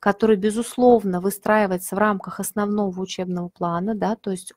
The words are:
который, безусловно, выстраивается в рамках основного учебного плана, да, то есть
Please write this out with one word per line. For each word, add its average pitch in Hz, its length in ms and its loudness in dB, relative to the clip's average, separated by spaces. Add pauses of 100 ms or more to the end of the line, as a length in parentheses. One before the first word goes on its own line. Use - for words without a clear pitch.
который, 214 360 2
безусловно, 214 840 2
выстраивается 196 760 0
в - 20 0
рамках 202 420 0
основного 202 600 -2
учебного 180 500 -6
плана, 175 440 -4
да, 196 220 -2
то - 140 -8
есть 185 260 -8